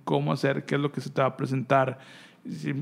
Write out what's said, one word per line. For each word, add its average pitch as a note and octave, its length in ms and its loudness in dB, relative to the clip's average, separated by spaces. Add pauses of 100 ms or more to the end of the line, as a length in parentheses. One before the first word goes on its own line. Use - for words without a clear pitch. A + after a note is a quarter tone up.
cómo D3 300 2
hacer, C#3 320 0
qué C#3 100 0
es C#3+ 60 0
lo D3 100 0
que - 80 -6
se C#3 120 -8
te C#3+ 100 0
va C3 60 4
a B2 100 -4
presentar. C3 640 0 (500)
Sí, D3+ 320 -6